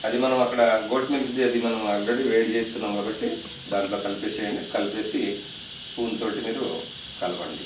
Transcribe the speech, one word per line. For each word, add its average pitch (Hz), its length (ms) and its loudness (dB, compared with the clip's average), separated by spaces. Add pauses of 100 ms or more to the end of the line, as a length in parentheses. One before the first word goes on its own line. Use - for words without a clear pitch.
అది 117 140 0
మనం 127 220 4
అక్కడ 123 200 4
గోట్ 117 500 4
మిల్క్ది 127 340 2
అది 117 180 4
మనం 113 180 0
already 107 480 2
వేడి 110 240 4
చేస్తున్నాం 110 440 -2
కాబట్టి 110 460 -2 (280)
దాంట్లో 98 280 0
కలిపేసేయండి. 101 720 -4
కలిపేసి 101 720 0 (420)
స్పూన్ 117 360 -4
తోటి 104 200 -2
మీరు - 420 -2 (380)
కలపండి. 87 460 -4